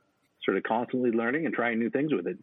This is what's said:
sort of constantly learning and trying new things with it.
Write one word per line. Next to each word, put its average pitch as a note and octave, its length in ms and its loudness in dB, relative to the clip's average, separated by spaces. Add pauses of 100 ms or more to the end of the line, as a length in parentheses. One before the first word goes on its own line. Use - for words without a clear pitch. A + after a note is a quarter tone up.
(440)
sort G2 120 2
of G2 80 0
constantly B2 460 0
learning A#2 360 0
and A#2 80 -2
trying A#2 240 0
new A2+ 120 0
things D3 220 0
with F#2 140 0
it. F2+ 160 -4